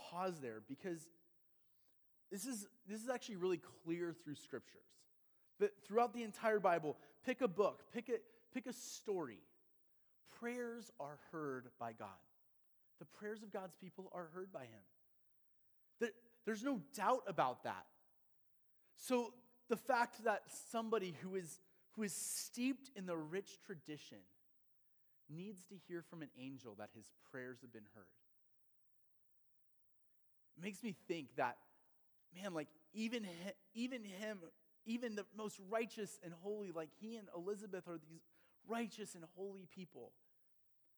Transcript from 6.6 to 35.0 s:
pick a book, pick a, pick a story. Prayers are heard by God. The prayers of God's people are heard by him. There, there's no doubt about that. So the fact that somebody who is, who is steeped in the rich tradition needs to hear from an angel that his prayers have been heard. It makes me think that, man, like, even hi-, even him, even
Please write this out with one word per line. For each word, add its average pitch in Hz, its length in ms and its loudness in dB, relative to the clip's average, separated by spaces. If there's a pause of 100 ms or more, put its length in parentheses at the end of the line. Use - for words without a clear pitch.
pick 254 160 2
a 254 60 10
book, 185 360 4 (100)
pick 240 160 -2
a, 233 100 4 (340)
pick 254 120 -2
a 247 80 -2
story. 160 680 -2 (960)
Prayers 240 600 -2
are 143 200 -6 (120)
heard 135 360 -2 (120)
by 117 140 -2
God. 107 160 -6 (880)
The 160 60 -12
prayers 208 380 -6
of 208 80 -12
God's 190 240 -4
people 185 380 -12
are 170 200 -4
heard 190 180 -6
by 160 100 -8
him. 113 200 -12 (1200)
There, 233 100 4 (360)
there's 214 180 0
no 269 160 4 (160)
doubt 220 320 6
about 139 380 4
that. 95 200 -2 (1080)
So 240 380 2 (360)
the 226 80 4
fact 240 460 2
that 214 180 6 (300)
somebody 214 500 2
who 185 140 -2
is, 175 240 -4 (320)
who 214 120 -2
is 202 100 0
steeped - 800 0
in 196 100 -4
the 175 100 2
rich 165 500 -2
tradition 151 520 -8 (1120)
needs 190 360 -6
to 202 100 -16 (120)
hear 170 140 -2
from 165 220 -12
an 131 60 -6 (120)
angel 127 380 -8
that 104 160 -6
his 110 100 -14 (260)
prayers 127 300 -6
have 123 100 -16
been 107 220 -14
heard. 101 120 -18 (2500)
It 160 60 -10
makes 196 200 -8
me 208 120 -4 (120)
think 160 200 -2 (100)
that, 123 200 4 (800)
man, 185 180 -4
like, 151 140 0 (260)
even 220 300 0
hi-, 180 300 -6 (200)
even 240 300 -2
him, 202 360 -4 (460)
even 233 300 0